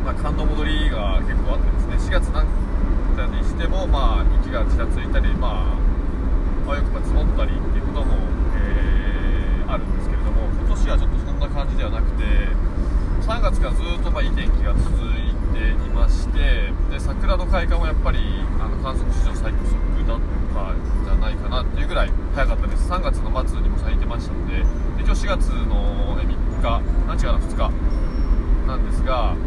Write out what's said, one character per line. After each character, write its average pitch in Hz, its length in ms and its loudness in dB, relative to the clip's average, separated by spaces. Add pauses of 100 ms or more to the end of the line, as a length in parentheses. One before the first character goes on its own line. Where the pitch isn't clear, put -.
ま - 80 -2
あ、 - 40 -2
寒 147 200 -2
の 151 100 -2
戻 - 200 0
り 147 240 0
が - 320 0
結 - 180 -2
構 - 140 0
あ - 20 0
っ - 80 -2
て - 80 2
で - 80 0
す - 80 -2
ね、 - 240 -2
四 - 0 -
月 - 240 0
な - 80 2
ん - 40 2 (680)
か - 160 0
に - 120 -2
し - 120 -2
て - 120 -2
も、 - 200 0
ま - 320 2
あ、 - 60 0 (180)
雪 - 80 -4
が 113 140 0
ち - 120 0
ら 127 100 0
つ - 120 -2
い - 80 -4
た - 120 0
り、 - 160 2
ま - 360 0
あ、 - 100 0 (880)
あ - 20 -4
わ 139 60 0
よ 147 80 0
く - 80 0
ば - 80 -2
積 - 140 -2
も - 100 2
っ - 40 2 (100)
た - 80 2
り - 60 0
っ - 40 0
て - 240 0
い - 20 -4
う - 60 -4
こ - 60 -4
と 202 100 0
も、 - 120 2 (440)
え - 1040 2
ー、 - 60 -4
あ - 60 -2
る - 80 -4
ん - 100 -2
で - 80 -2
す - 60 -2
け - 80 0
れ - 60 0
ど - 80 0
も、 - 200 0
今 - 160 0
年 - 220 2
は - 80 4
ち - 80 4
ょ - 20 4
っ - 20 4
と - 160 0
そ - 60 -4
ん - 80 -4
な - 80 0
感 131 220 -2
じ - 80 0
で - 80 2
は - 60 -2
な 110 100 -2
く - 180 2
て、 - 40 0 (1000)
三 220 200 0
月 214 200 2
か 175 60 2
ら 165 60 -2
ず - 80 2
っ - 220 -2
と、 - 80 0
ま - 80 0
あ、 - 20 2
い - 60 2
い - 40 0
天 - 200 2
気 - 140 4
が - 80 2
続 - 180 2 (240)
い - 160 -2 (240)
て - 160 2
い - 240 0
ま - 140 4
し - 180 2
て、 - 460 2 (180)
で、 - 80 -2
桜 - 380 0
の 180 80 -2
開 180 200 2
花 175 140 2
も 180 60 2
や 180 80 0
っ - 100 0
ぱ 170 80 0
り、 - 80 2 (400)
あ - 80 -2
の、 - 160 -2
観 131 140 -2
測 - 160 0
史 - 100 2
上 - 100 0
最 - 200 -2
速 - 180 0 (360)
だ - 80 0
っ - 40 -2 (340)
た - 200 -2
ん - 320 -2
じ - 40 -6
ゃ - 60 2
な - 160 2
い - 40 -4
か - 140 -4
な 127 140 0
っ - 40 -2
て - 120 -2
い - 60 2
う - 20 -2
ぐ - 80 -2
ら - 100 2
い - 60 -2 (220)
早 139 140 2
か - 80 2
っ - 20 -2
た - 100 0
で - 80 -2
す。 - 120 0
三 - 140 -2
月 - 160 -2
の - 140 -2 (160)
末 - 140 -2
に - 80 2
も - 80 0
咲 - 160 -2
い - 40 0
て - 80 0
ま 117 140 -4
し - 80 -6
た - 60 -6
の - 140 -4
で、 - 100 -4
で、 - 60 0 (360)
今 - 140 0
日 - 80 0
四 - 60 -2
月 185 200 0
の、 - 720 -2
え、 - 60 -2
三 - 100 0 (260)
日、 120 60 0
あ、 - 460 0
違 - 40 -2
う - 220 2
な、 - 0 -
二 - 160 -2
日 - 160 0 (960)
な 131 80 -2
ん 127 100 0
で 123 80 -2
す - 100 0
が 123 320 0 (120)